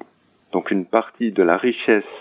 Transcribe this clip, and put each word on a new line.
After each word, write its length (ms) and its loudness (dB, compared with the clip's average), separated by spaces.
Donc 180 -2
une 140 -2
partie 480 -2
de 100 4
la 140 4
richesse 480 0